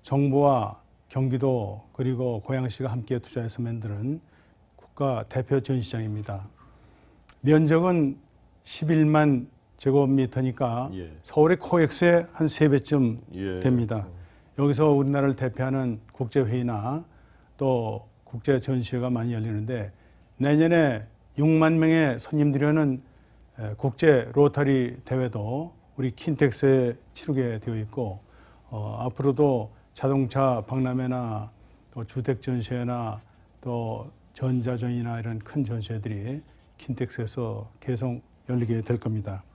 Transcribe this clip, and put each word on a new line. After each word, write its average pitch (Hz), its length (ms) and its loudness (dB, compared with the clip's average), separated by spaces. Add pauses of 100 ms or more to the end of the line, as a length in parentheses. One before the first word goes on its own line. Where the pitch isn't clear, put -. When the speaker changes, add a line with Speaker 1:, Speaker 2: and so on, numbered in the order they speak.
Speaker 1:
정부와 139 800 0 (280)
경기도 127 720 -2 (100)
그리고 123 480 -4
고양시가 131 500 -4
함께 123 280 -4
투자해서 117 420 -8
만드는 117 580 -6 (560)
국가 127 540 -4
대표 131 320 0
전시장입니다. 107 840 -6 (960)
면적은 156 760 4 (460)
십일만 151 840 4 (300)
제곱미터니까 131 1160 0
Speaker 2:
예. 87 160 -12 (100)
Speaker 1:
서울의 160 360 4
코엑스의 175 760 4
한 160 140 0
세 151 200 2
배쯤 131 540 2 (140)
Speaker 2:
예. 92 240 -6
Speaker 1:
됩니다. 113 500 0
Speaker 2:
음. 87 80 -18 (420)
Speaker 1:
여기서 143 320 4
우리나라를 139 440 2
대표하는 127 640 -4 (140)
국제회의나 127 920 -2 (520)
또 117 500 -2 (160)
국제 131 360 0
전시회가 123 520 -2
많이 120 220 -2
열리는데, 110 580 -6 (460)
내년에 147 680 4 (320)
육만 160 420 4
명의 160 380 4
손님들이 147 480 0
오는, 147 360 2 (580)
에, 107 180 -8
국제 135 560 4
로터리 139 720 4
대회도 127 680 -4 (240)
우리 131 140 -2
킨텍스에 131 840 2 (180)
치르게 127 460 -2
되어 117 180 -6
있고, 107 420 -6 (520)
어, 107 300 -8
앞으로도 127 680 0 (220)
자동차 135 720 0
박람회나 127 880 -4 (420)
또 117 120 -10
주택 123 360 -4
전시회나 120 760 -4 (440)
또 117 480 -8 (240)
전자전이나 120 840 -2
이런 113 180 -8
큰 135 260 -4
전시회들이 110 760 -6 (380)
킨텍스에서 113 880 -6 (100)
계속 123 420 -4 (280)
열리게 117 320 0
될 117 180 -2
겁니다. 104 440 -6 (100)